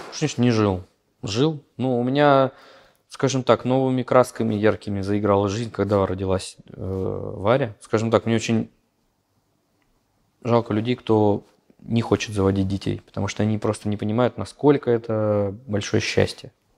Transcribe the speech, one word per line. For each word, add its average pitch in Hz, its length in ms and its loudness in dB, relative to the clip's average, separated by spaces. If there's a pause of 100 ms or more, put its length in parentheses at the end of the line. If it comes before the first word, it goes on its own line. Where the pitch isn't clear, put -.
(100)
Что - 80 -12
значит - 200 -4
«не 123 120 4
жил»? 101 300 2 (400)
Жил. 135 420 -2 (140)
Ну, 127 220 -2
у 123 40 -2
меня, 135 480 4 (560)
скажем 131 360 -2
так, 117 220 4
новыми 131 380 0
красками 120 520 2
яркими 101 460 0
заиграла 101 460 2
жизнь, 110 240 -4
когда 101 340 0
родилась, 95 520 -4 (100)
э, 98 680 -8
Варя. 107 460 0
Скажем 113 280 -2
так, 110 160 2
мне 113 100 0
очень 113 340 -2 (1700)
жалко 117 300 2
людей, 113 220 0
кто 107 500 2 (340)
не 117 220 -2
хочет - 320 0
заводить 98 340 2
детей, 98 380 -4
потому 101 220 -6
что - 160 -4
они 107 140 0
просто 107 320 -4
не 101 80 -4
понимают, 110 400 -2
насколько 131 520 0
это 107 640 0 (140)
большое 104 340 -2
счастье - 500 -2 (260)